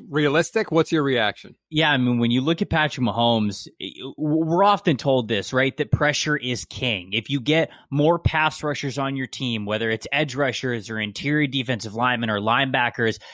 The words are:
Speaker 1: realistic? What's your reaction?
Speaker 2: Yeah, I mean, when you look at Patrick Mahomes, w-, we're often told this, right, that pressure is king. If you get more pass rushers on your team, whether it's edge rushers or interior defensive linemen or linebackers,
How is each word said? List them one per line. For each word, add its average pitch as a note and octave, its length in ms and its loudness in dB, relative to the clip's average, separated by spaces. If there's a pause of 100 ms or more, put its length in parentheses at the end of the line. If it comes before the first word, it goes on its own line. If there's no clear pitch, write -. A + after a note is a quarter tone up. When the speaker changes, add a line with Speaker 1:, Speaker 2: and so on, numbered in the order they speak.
Speaker 1:
realistic? D3+ 640 0
What's D#3+ 180 2
your D#3+ 120 2
reaction? A#2 520 0 (140)
Speaker 2:
Yeah, D#3 240 2
I C#3 60 2
mean, B2 200 2
when A#2 120 2
you B2 100 2
look D#3+ 220 0
at E3+ 80 -2
Patrick D3+ 360 0
Mahomes, A2 600 0 (100)
w-, - 380 -12
we're D#3+ 480 2
often G3 320 4
told C3 320 0
this, G2+ 240 -2
right, C3 240 2
that - 160 -2
pressure D3 440 0
is B2 280 -6
king. G#2 480 -6
If A2 160 -4
you C#3 100 -2
get D3 320 2 (200)
more D3+ 280 4
pass D#3 440 0
rushers C#3+ 340 -4
on C3+ 200 -2
your C3 100 -4
team, A#2 400 -4
whether G#2+ 240 0
it's A2 200 -4
edge C#3+ 240 -2
rushers B2 540 -2
or A2+ 100 -6
interior C#3+ 480 -2
defensive A#2+ 480 -4
linemen A#2 360 0
or G#2 100 0
linebackers, A#2+ 800 0 (140)